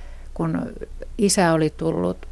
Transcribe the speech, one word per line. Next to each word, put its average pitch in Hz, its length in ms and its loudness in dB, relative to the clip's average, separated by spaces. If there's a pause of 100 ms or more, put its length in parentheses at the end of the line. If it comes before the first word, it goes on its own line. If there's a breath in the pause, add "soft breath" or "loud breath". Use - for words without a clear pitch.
(340 loud breath)
kun 165 400 -2 (440)
isä 190 360 6
oli 156 160 4
tullut 170 600 -2